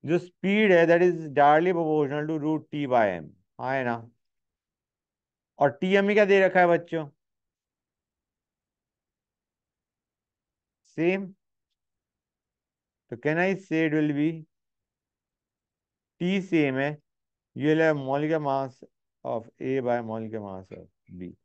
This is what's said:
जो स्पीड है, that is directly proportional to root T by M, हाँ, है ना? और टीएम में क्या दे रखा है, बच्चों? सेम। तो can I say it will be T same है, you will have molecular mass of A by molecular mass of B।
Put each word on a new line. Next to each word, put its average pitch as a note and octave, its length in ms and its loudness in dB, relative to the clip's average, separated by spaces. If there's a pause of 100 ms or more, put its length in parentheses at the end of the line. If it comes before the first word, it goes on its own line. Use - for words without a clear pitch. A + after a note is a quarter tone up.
जो D#3+ 140 0
स्पीड G3 540 0
है, E3+ 140 6
that E3+ 160 4
is F3+ 120 2
directly D#3 580 2
proportional D3+ 540 -2
to D#3+ 180 -4
root D#3 300 -4
T D3 120 -4
by B2 180 4 (160)
M, D2 80 -16 (320)
हाँ, B2+ 140 -4
है C3+ 100 -2
ना? A#2 260 -6 (1500)
और C#3+ 120 2
टीएम G3 340 0
में G3+ 120 2
क्या G#3+ 80 6
दे G3 220 4
रखा F#3 140 2
है, F3+ 60 6
बच्चों? E3 420 -2 (3750)
सेम। F#3 520 -4 (1800)
तो A#2+ 60 -10
can D3 220 -2
I F3+ 100 2 (120)
say D#3+ 260 -4
it D3+ 80 -2
will D3+ 200 0
be D3 140 0 (1900)
T F#3 200 0
same D3+ 380 0
है, D3 200 -2 (580)
you C3 100 -4
will D#3 160 2
have D#3 140 2
molecular C#3+ 440 -2
mass C3+ 440 -4 (400)
of A#2+ 240 -8 (120)
A C3+ 200 -4
by A#2+ 220 -2
molecular A2 380 -10
mass F#2+ 320 -14
of F2+ 160 -20 (300)
B। F2+ 120 -12 (140)